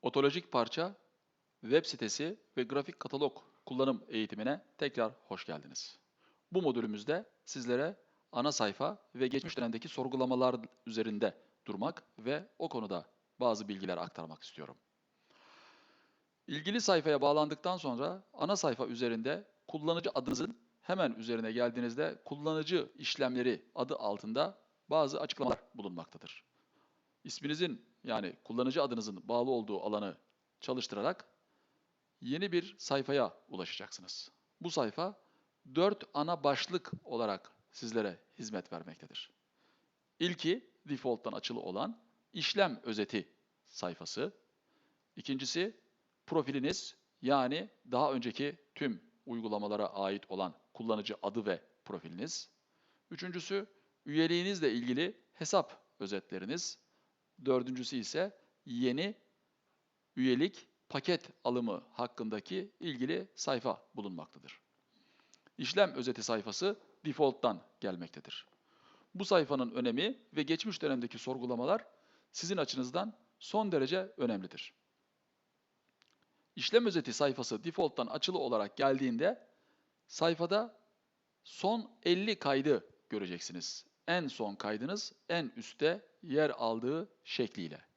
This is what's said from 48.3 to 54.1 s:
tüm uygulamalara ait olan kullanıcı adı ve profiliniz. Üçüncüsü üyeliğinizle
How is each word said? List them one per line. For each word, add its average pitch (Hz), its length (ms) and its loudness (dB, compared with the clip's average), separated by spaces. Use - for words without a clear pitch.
tüm 117 280 -2
uygulamalara 104 600 0
ait 98 440 -2
olan 95 240 -2
kullanıcı 107 500 -2
adı 104 240 -2
ve 90 160 0
profiliniz. 90 680 -8
Üçüncüsü 180 560 -4
üyeliğinizle 165 680 4